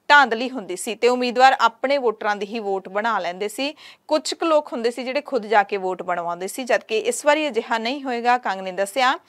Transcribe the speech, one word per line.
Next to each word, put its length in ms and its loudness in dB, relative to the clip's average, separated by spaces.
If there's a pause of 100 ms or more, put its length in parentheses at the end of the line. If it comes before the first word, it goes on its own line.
ਧਾਂਦਲੀ 420 6
ਹੁੰਦੀ 260 -8
ਸੀ 180 -6
ਤੇ 140 2
ਉਮੀਦਵਾਰ 520 4
ਆਪਣੇ 380 0
ਵੋਟਰਾਂ 380 -2
ਦੀ 100 -6
ਹੀ 120 -8
ਵੋਟ 300 -4
ਬਣਾ 300 -2
ਲੈਂਦੇ 300 -4
ਸੀ। 260 -4 (340)
ਕੁਝ 260 0
ਕੁ 120 -4
ਲੋਕ 260 2
ਹੁੰਦੇ 180 -2
ਸੀ 140 -10
ਜਿਹੜੇ 160 -4
ਖੁਦ 260 -4
ਜਾ 160 4
ਕੇ 140 -4
ਵੋਟ 260 -4
ਬਣਵਾਉਂਦੇ 460 -4
ਸੀ, 160 -8
ਜਦਕਿ 340 0
ਇਸ 280 -2
ਵਾਰੀ 220 2
ਅਜਿਹਾ 300 -2
ਨਹੀਂ 240 -6
ਹੋਏਗਾ। 360 0
ਕੰਗ 220 -4
ਨੇ 120 -8
ਦੱਸਿਆ 460 0 (100)